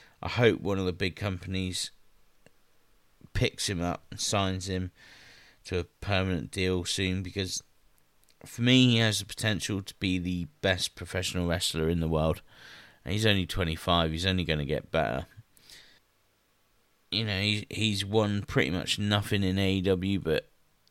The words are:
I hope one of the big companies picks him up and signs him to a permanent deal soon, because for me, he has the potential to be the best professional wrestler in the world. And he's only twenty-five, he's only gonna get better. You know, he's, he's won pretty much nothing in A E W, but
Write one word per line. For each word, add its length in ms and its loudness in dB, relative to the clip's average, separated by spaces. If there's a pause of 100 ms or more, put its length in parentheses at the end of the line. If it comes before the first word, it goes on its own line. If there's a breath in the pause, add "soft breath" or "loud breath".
(220 loud breath)
I 60 -6
hope 320 4
one 180 -2
of 80 -2
the 60 0
big 220 -2
companies 760 -4 (1400)
picks 340 0
him 140 -2
up 280 -4
and 80 -12
signs 500 -2
him 220 -2 (720 loud breath)
to 140 -4
a 60 -2
permanent 640 -2
deal 340 0
soon, 380 -2
because 400 -6 (840)
for 160 -8
me, 280 8
he 80 4
has 200 2
the 60 -6
potential 580 -2
to 140 -16
be 220 0
the 280 -2 (140)
best 340 0
professional 520 -4
wrestler 420 0
in 120 2
the 80 0
world. 340 2 (640 loud breath)
And 80 -6
he's 140 0
only 200 2
twenty-five, 640 0
he's 140 -4
only 180 0
gonna 200 0
get 260 -4
better. 360 0 (1800 loud breath)
You 140 -2
know, 160 -2
he's, 300 0
he's 340 0
won 380 2
pretty 280 0
much 280 -2
nothing 440 0
in 160 2
A 160 2
E 80 2
W, 380 2
but 280 0 (420)